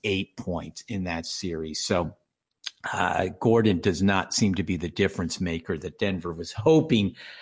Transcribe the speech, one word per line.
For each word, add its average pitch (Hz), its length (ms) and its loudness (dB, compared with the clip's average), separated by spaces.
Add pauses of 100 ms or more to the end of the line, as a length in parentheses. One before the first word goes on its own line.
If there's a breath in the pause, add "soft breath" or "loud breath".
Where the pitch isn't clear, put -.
eight 98 320 -2
points 82 540 -8
in 98 160 -4
that 82 200 -4
series. 80 600 -6
So, 87 320 0 (720)
uh, 90 360 0 (120)
Gordon 113 400 4
does 92 220 0
not 98 320 2
seem 98 220 2
to 98 80 -2
be 92 120 -2
the 85 140 -4
difference 92 500 -2
maker 85 380 -4
that - 220 -12
Denver 90 340 -2
was 85 180 -10
hoping 117 640 4 (260 loud breath)